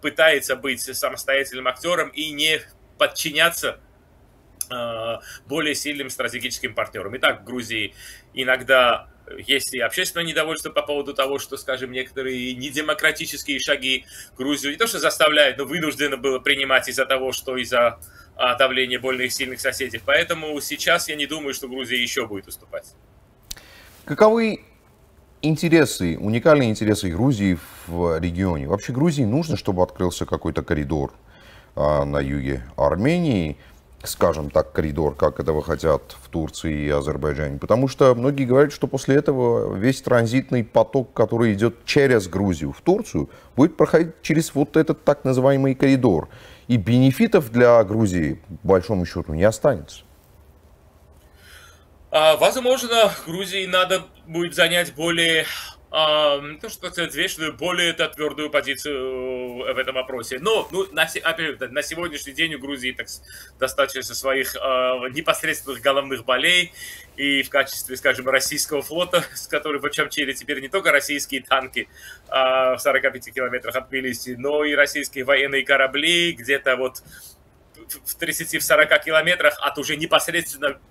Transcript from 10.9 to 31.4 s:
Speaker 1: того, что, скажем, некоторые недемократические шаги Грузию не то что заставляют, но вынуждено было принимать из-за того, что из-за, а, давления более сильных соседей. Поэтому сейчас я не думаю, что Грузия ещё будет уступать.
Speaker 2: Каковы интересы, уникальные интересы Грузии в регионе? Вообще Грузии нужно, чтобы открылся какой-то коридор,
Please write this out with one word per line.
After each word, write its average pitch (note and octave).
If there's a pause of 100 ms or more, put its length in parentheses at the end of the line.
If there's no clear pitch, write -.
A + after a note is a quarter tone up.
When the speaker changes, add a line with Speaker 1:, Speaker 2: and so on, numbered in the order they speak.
Speaker 1:
того, C#3
что, -
скажем, B2+
некоторые B2+
недемократические D3
шаги C3 (320)
Грузию C#3+
не D#3+
то A3+
что F3+
заставляют, D3+
но C#3
вынуждено C#3+
было C3
принимать C3+
из-за B2+
того, C3
что B2+
из-за, A#2+ (360)
а, B2
давления B2+
более B2+
сильных B2+
соседей. B2
Поэтому D#3
сейчас E3
я D#3
не D3
думаю, D3
что C3
Грузия B2+
ещё A#2+
будет G2+
уступать. - (1120)
Speaker 2:
Каковы G#3+ (800)
интересы, D3
уникальные A#2+
интересы G#2+
Грузии G2 (300)
в E2+
регионе? E2+
Вообще G2+
Грузии C#3+
нужно, D#3
чтобы F2+
открылся F2
какой-то D#2+
коридор, D2 (640)